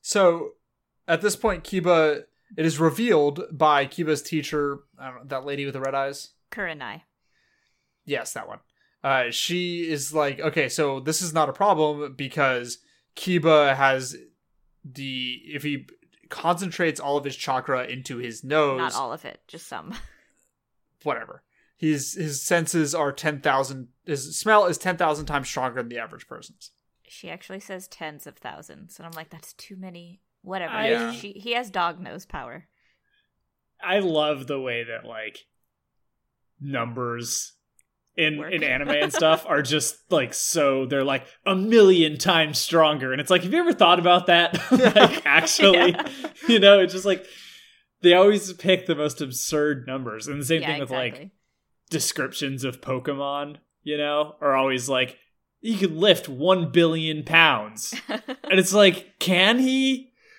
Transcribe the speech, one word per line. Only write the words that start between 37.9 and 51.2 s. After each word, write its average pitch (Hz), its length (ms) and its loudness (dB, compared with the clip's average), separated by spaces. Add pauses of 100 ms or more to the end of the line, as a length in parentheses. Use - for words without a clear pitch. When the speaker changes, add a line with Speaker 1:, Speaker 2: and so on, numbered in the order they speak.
Speaker 3:
in, 156 220 0
Speaker 2:
Work. 151 160 -10
Speaker 3:
in 170 100 -2
anime 143 260 -2
and - 240 0
stuff 160 320 2
Speaker 2:
<laughs> - 20 -12
Speaker 3:
are 147 140 0
just, 147 360 -4 (140)
like, 139 220 0
so, 135 520 0
they're, 135 180 -2
like, 135 220 -2 (200)
a 196 100 0
million 190 640 6
times 160 400 2
stronger. 151 540 2
And 135 100 -4
it's - 80 -8
like, 180 140 4
have 185 100 -4
you 330 60 4
ever 339 140 2
thought 180 260 6
about 175 280 4
that? 170 380 4
<laughs> - 60 0
Like, 247 240 6
Speaker 1:
Yeah. 240 300 6
Speaker 3:
actually, 175 640 6
Speaker 2:
Yeah. 302 160 -4 (400)
Speaker 3:
you 233 120 6
know, 202 200 10
it's 175 140 2
just, 185 120 -6
like, 196 200 -2 (760)
they 175 120 8
always 190 400 6
pick 180 320 0
the 165 100 0
most 147 260 -4
absurd 143 640 -2
numbers. 123 400 -10
And 143 140 -8
the 135 40 -8
same 160 160 0
Speaker 2:
Yeah, 156 60 -6
Speaker 3:
thing 143 140 -4
with, 131 100 -8
like, 127 220 -4
Speaker 2:
exactly. 143 180 -18 (580)